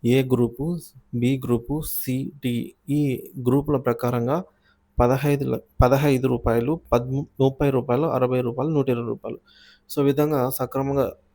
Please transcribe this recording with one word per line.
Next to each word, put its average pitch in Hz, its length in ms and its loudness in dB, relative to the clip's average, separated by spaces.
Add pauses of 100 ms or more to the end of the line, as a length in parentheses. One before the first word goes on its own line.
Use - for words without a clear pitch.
ఏ 131 180 4
గ్రూపు, 127 560 0 (360)
బి 123 300 0
గ్రూపు, 120 360 -2
సి, 135 500 -6 (120)
డి. 120 320 -4 (140)
ఈ 139 420 -2 (160)
గ్రూపుల 143 300 2
ప్రకారంగా 123 680 0 (560)
పదహైదు 135 460 2
ల-, 123 160 -4 (220)
పదహైదు 135 440 2
రూపాయలు, 123 540 0 (100)
పద్ము-, 131 360 -2 (120)
ముప్పై 135 300 2
రూపాయలు, 131 380 0
అరవై 127 340 0
రూపాయలు, 127 300 -2
నూట 139 180 0
ఇరవై 120 160 0
రూపాయలు. - 340 -8 (500)
So, - 120 -2
ఈ 139 40 4
విధంగా 139 440 2
సక్రమంగా 135 640 -2 (220)